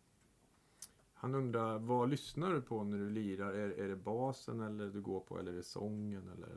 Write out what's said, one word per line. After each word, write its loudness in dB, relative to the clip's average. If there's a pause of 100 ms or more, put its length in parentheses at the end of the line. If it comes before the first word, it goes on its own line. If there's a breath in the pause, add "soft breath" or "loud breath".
(1200 loud breath)
Han 0
undrar, 2
vad 4
lyssnar 0
du 4
på 0
när 2
du 0
lirar? 0
Är, 0
är -2
det 0
basen 0
eller -2
du -4
går 0
på, -8
eller -4
är -4
det -4
sången, -4
eller -10